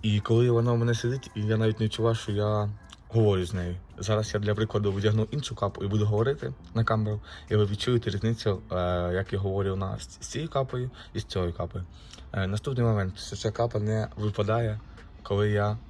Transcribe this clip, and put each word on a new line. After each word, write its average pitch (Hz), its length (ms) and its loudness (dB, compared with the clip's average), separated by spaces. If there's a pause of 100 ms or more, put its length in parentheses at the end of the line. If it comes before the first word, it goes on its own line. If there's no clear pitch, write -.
І 104 180 2
коли 117 320 4
вона 117 220 4
у 117 40 2
мене 120 160 2
сидить, 123 420 -4
і 110 60 -2
я 107 160 2
навіть 110 220 2
не 110 60 4
відчуваю, 113 300 2
що - 160 -6
я 104 380 2 (400)
говорю 101 360 4
з 87 80 -6
нею. 87 220 -2 (220)
Зараз 107 360 0
я 104 60 0
для 104 160 2
прикладу 104 360 2
вдягну 104 400 2
іншу 143 240 -4
капу 98 280 -2
і 101 40 0
буду 104 180 2
говорити 120 480 0 (200)
на 117 100 2
камеру, 107 380 0 (280)
і 107 60 2
ви 107 100 6
відчуєте 117 440 0
різницю, 104 520 0 (100)
е, 90 40 -4 (380)
як 95 200 -2
я 98 60 0
говорю 98 360 0
на, 98 240 -4
з, - 40 -12 (180)
з - 60 -12
цією 156 220 -6
капою 127 400 -2 (240)
і 110 60 -4
з 101 40 -6
цією 90 300 -2
капою. 85 300 -6 (500)
Е, 95 140 -2
наступний 120 380 0
момент, 101 340 0
що - 160 -10
ця 107 160 -2
капа 117 280 0
не 107 280 0 (100)
випадає, 107 640 0 (440)
коли 104 260 2
я 104 280 2 (120)